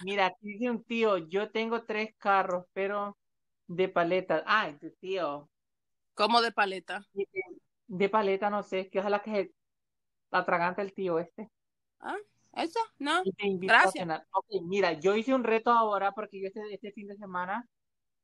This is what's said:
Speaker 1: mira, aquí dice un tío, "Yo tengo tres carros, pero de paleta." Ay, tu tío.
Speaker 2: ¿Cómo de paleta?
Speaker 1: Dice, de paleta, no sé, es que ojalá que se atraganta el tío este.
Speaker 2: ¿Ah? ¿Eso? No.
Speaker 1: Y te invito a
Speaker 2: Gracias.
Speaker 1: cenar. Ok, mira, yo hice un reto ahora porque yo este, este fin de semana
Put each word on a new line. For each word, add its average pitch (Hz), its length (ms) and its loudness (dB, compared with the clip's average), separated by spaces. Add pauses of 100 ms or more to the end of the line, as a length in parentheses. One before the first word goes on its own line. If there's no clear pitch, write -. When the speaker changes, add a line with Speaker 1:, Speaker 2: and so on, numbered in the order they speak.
Speaker 1:
mira, 196 220 2
aquí 208 260 -4
dice 240 180 -2
un 233 140 -4
tío, 220 340 2
"Yo 190 320 -4
tengo 226 340 -2
tres 214 340 -6
carros, 185 540 0
pero 202 440 -4 (500)
de 185 220 -2
paleta." 175 580 0
Ay, 196 320 0
tu 160 120 -14 (100)
tío. 160 480 -6 (680)
Speaker 2:
¿Cómo 220 280 4
de 233 100 0
paleta? 190 600 -2
Speaker 1:
Dice, 392 280 -6 (460)
de 196 220 -2
paleta, 202 420 2
no 208 120 -2
sé, 190 180 -4
es 190 100 -10
que 196 100 -2
ojalá 202 220 0
que 220 100 -10
se 196 220 -2 (760)
atraganta 180 520 0
el 196 100 -6
tío 180 260 -2
este. 190 320 -8 (500)
Speaker 2:
¿Ah? 302 160 -8 (380)
¿Eso? 330 240 -4 (200)
No. 311 260 0
Speaker 1:
Y 381 80 -2
te 208 140 -4
invito 190 260 2
a 233 60 10
Speaker 2:
Gracias. 349 260 4
Speaker 1:
cenar. 160 280 -6
Ok, 190 140 0 (160)
mira, 180 300 2
yo 175 240 2
hice 226 180 0
un 254 100 0
reto 220 280 2
ahora 208 400 2
porque 202 280 -10
yo 190 80 -6
este, 208 260 -10
este 202 180 -12
fin 202 160 -14
de 202 80 -14
semana 190 500 -6 (580)